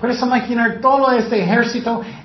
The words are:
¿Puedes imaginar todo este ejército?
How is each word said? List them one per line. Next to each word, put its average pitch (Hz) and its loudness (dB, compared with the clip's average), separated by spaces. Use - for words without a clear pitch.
¿Puedes 247 -2
imaginar 233 0
todo 269 4
este 226 0
ejército? 226 0